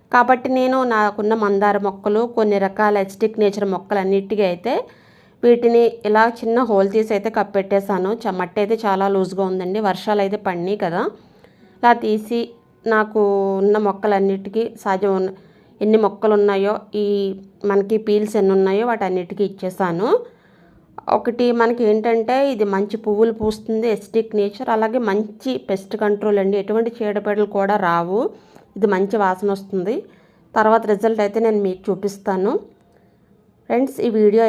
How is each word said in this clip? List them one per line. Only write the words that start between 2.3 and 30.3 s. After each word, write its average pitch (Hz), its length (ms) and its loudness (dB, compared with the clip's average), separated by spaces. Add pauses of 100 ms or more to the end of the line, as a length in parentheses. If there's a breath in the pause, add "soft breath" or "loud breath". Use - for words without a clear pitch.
కొన్ని 214 280 2
రకాల 208 400 0
ఎసిడిక్ 214 380 -4
నేచర్ 202 320 0
మొక్కలన్నిటికీ 196 760 -2
అయితే 180 220 -4 (720 loud breath)
వీటిని 233 360 6 (260)
ఇలా 214 140 4 (180)
చిన్న 226 180 0 (100)
హోల్ 196 260 2
తీసి 220 220 0
అయితే 208 220 -4
కప్పెట్టేశాను. 196 720 0 (120)
చ-, 190 200 -4
మట్టి 180 220 -4
అయితే 220 200 0
చాలా 196 220 0 (100)
లూజ్గా 190 360 -2
ఉందండి, 185 360 -4
వర్షాలు 202 380 -2
అయితే 202 200 -4
పడినాయి 175 380 -4
కదా. 175 180 -2 (760 loud breath)
ఇలా 240 120 4 (120)
తీసి 220 360 -2 (540)
నాకు 214 280 0 (420)
ఉన్న 208 140 4 (100)
మొక్కలన్నిటికీ 196 760 0 (200)
సహజం 196 340 0
ఉన్న, 190 140 -2 (520 loud breath)
ఎన్ని 214 220 4
మొక్కలు 208 340 0
ఉన్నాయో, 202 360 2 (280)
ఈ - 20 0 (680)
మనకి 202 260 0 (100)
పీల్స్ 208 340 0
ఎన్ని 190 160 4
ఉన్నాయో 190 340 2
వాటన్నిటికీ 185 600 -4
ఇచ్చేసాను. 185 560 -4 (1120 loud breath)
ఒకటి 233 280 -2 (160)
మనకి 233 280 2
ఏంటంటే 226 460 0 (180)
ఇది 214 120 0 (100)
మంచి 208 200 -2 (100)
పువ్వులు 220 340 2
పూస్తుంది, 220 540 -2
ఎసిడిక్ 220 460 -4
నేచర్, 208 360 -4
అలాగే 220 240 0 (100)
మంచి 214 440 -4 (160)
పెస్ట్ 196 340 -4
కంట్రోల్ 208 400 0
అండి, 196 200 0
ఎటువంటి 220 340 -2
చీడపీడలు 208 500 -2 (120)
కూడా 196 160 0 (120)
రావు. 170 320 0 (580 loud breath)
ఇది 208 160 2
మంచి 196 300 0
వాసన 190 320 0
వస్తుంది. 196 400 -4 (600 soft breath)